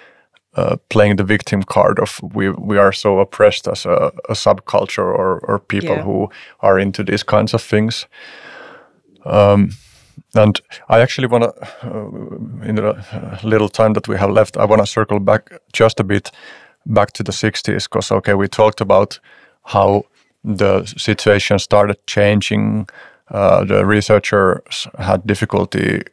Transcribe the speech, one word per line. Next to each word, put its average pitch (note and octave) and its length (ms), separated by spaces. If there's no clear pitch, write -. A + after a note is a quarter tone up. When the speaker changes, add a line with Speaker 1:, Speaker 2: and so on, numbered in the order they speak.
Speaker 1:
uh, - 200
playing G#2 280
the G2+ 60
victim G2+ 400
card G2 360
of - 200
we, G2 140
we G2+ 280
are G2 160
so G2 260
oppressed - 480
as - 180
a, E2+ 260
a A2+ 40
subculture G2 880
or, F#2 280
or G#2 120
people F#2+ 360
Speaker 2:
Yeah. G2 80
Speaker 1:
who G2+ 260
are G2 220
into G2 220
these G2 200
kinds G#2+ 300
of A#2 100
things. A2 440
Um, G2+ 440
and G#2+ 240
I A2+ 100
actually B2 280
wanna, A#2 260
uh, G#2+ 840
in A2 80
the, G#2+ 140
uh, G#2 540
little G#2+ 260
time A2 240
that G#2+ 140
we G2+ 100
have G2+ 140
left, G#2+ 260
I G#2 80
wanna G#2 200
circle G#2 340
back G#2 300
just - 260
a G#2+ 40
bit G2+ 280
back G#2 280
to A2 100
the G2+ 80
sixties, G2+ 560
'cause, - 240
okay, G2+ 220
we G2 140
talked G#2+ 340
about G2 380
how G2+ 400
the G2 400
situation G2+ 600
started G2+ 380
changing. G#2 800
Uh, F#2+ 340
the G2 220
researchers G2+ 1040
had F#2+ 300
difficulty G2+ 760